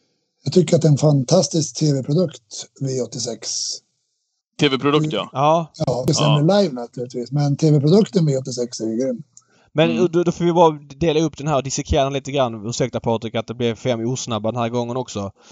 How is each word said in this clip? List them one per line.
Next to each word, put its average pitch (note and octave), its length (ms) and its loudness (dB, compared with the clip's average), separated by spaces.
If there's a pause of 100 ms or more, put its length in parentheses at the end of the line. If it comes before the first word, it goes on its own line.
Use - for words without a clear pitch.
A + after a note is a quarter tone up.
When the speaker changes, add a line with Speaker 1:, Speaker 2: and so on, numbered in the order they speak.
(440)
Speaker 1:
jag C#3+ 100 -4
tycker F3 220 4
att D3+ 60 4
det D#3+ 60 4
är D3+ 40 8
en C#3 60 4
fantastisk D3+ 800 2
T D3+ 180 0
V-produkt, D3 760 -4 (140)
V C3 200 -4
åttiosex. A2+ 480 -8 (1080)
Speaker 2:
T D3+ 100 4
V-produkt, C#3+ 440 0
ja. G2 200 -4
Speaker 3:
Ja. D#3 440 0
Speaker 1:
Ja, C3 300 0
det E3+ 40 0
är - 20 2
sämre D3 420 2
Speaker 2:
Ja. G#3 60 4
Speaker 1:
live E3+ 120 0
naturligtvis, B2 580 -10
men C#3+ 260 0
T D#3+ 140 4
V-produkten D#3+ 540 4
V C#3 120 0
åttiosex B2 420 -6
är A2 60 -4
ju A2 120 -2
grym. B2+ 260 -4 (500)
Speaker 3:
Men D#3+ 180 2
Speaker 2:
Mm. E3+ 200 0
Speaker 3:
då, E3+ 120 2
då E3+ 80 0
får E3+ 140 -4
vi E3+ 80 2
bara D#3+ 260 4 (200)
dela D#3 200 2
upp D#3+ 180 -2
den C#3+ 100 -6
här D#3 80 0
och C3 80 0
dissekera C#3 400 -2
den C#3 100 -2
lite C3+ 180 -6
grann. A#2 360 -2
Ursäkta, A#2 320 -4
Patrik, A2+ 360 -4
att A2+ 120 -4
det A#2 60 -8
blev A#2 220 -2
fem A#2 320 -4
osnabba A2+ 440 -4
den A#2+ 100 -4
här A#2 80 -2
gången A#2+ 280 -4
också. G2+ 340 -8 (200)